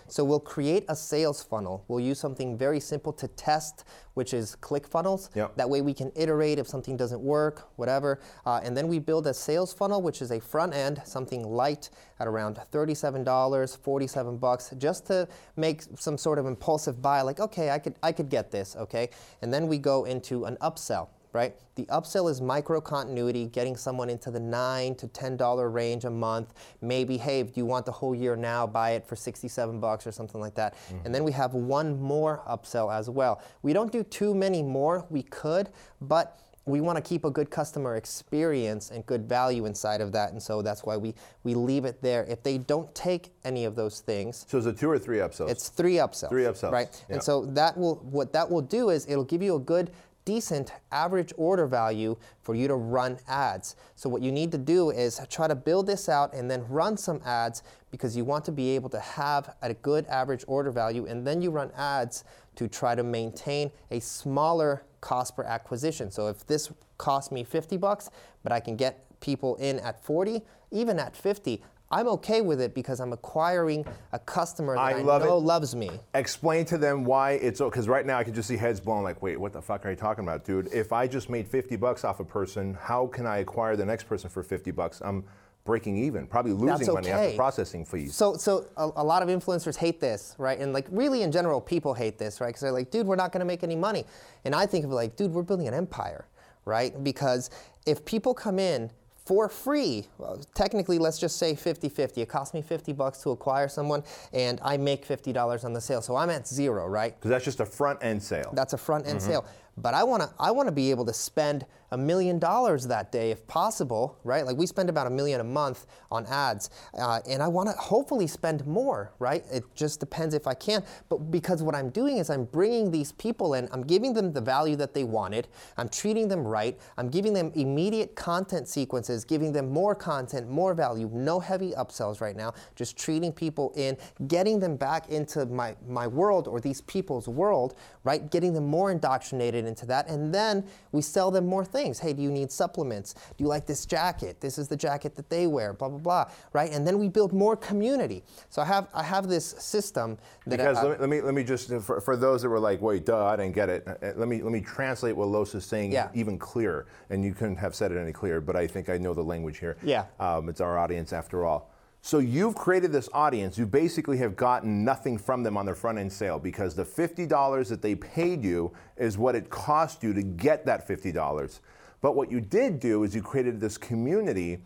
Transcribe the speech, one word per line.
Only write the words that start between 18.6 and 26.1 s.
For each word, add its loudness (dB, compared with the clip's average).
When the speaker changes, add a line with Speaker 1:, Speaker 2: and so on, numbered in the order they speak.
Speaker 1:
okay? -4
And -2
then 2
we 2
go 2
into -4
an -4
upsell. -2
Right? 0
The -6
upsell 0
is -4
micro 0
continuity, -2
getting -2
someone -4
into -6
the -4
nine 0
to -10
ten -6
dollar 2
range 0
a -2
month. -2